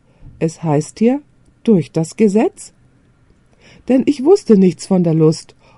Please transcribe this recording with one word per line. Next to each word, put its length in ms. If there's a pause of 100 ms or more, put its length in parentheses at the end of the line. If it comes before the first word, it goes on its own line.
(380)
Es 240
heißt 360
hier, 240 (420)
durch 260
das 260
Gesetz. 580 (1120)
Denn 160
ich 200
wusste 340
nichts 280
von 180
der 100
Lust, 400 (240)